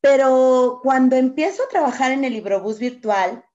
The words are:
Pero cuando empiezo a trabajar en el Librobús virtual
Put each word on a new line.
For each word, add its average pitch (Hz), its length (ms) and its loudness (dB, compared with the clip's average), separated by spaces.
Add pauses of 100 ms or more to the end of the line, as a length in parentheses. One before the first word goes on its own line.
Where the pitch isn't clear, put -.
Pero 262 800 2
cuando 262 340 2
empiezo 302 460 -2
a 539 60 -4
trabajar 269 420 -2
en 269 140 -2
el 254 80 -4
Librobús 214 460 -6
virtual 226 640 -4 (100)